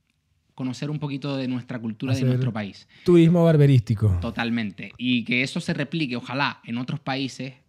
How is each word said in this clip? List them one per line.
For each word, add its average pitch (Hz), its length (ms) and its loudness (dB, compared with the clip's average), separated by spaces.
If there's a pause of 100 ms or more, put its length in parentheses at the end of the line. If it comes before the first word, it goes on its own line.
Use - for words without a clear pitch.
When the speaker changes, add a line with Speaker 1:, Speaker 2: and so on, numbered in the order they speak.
(540)
Speaker 1:
conocer 131 360 -6
un 151 80 -6
poquito 139 380 -6
de 131 120 -4
nuestra 123 300 -6
cultura, 117 340 -6
de 120 80 0
Speaker 2:
Hacer 127 80 0
Speaker 1:
nuestro 127 240 0
país. 101 340 -10 (180)
Speaker 2:
turismo 170 400 6
barberístico. 123 760 4
Speaker 1:
Totalmente. 113 760 -4
Y 123 280 0
que 123 180 2
eso 139 180 -4
se 170 140 -4
replique, 147 420 -4
ojalá, 123 480 -4
en 117 140 -6
otros 131 220 -6
países 135 540 -8 (140)